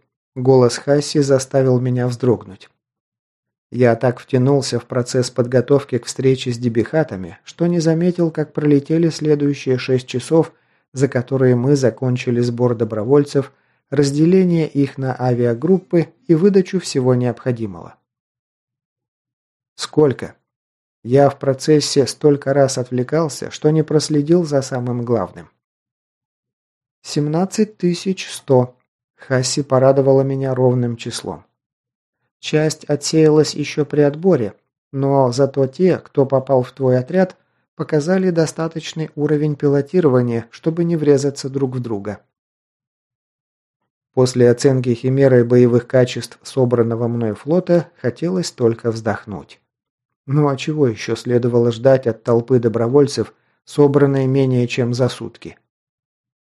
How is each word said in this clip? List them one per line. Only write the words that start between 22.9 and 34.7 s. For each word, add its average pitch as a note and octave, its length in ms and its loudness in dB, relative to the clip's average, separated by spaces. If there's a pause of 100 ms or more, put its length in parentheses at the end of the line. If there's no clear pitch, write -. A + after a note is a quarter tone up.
что - 180 -2
не D#3 140 2
проследил D#3 600 0
за C#3+ 180 -2
самым B2 440 -6
главным. F#2+ 440 -4 (1500)
«Семнадцать F3 760 -4
тысяч F3+ 520 -4
сто». B2+ 460 0 (520)
Хасси C3 360 -2
порадовала C3+ 580 4
меня C3+ 320 -4
ровным B2 440 0
числом. - 480 -12 (960)
Часть D#3 460 -2
отсеялась D3+ 680 2
еще D3 300 -6
при D3 160 0
отборе, C#3+ 520 0 (380)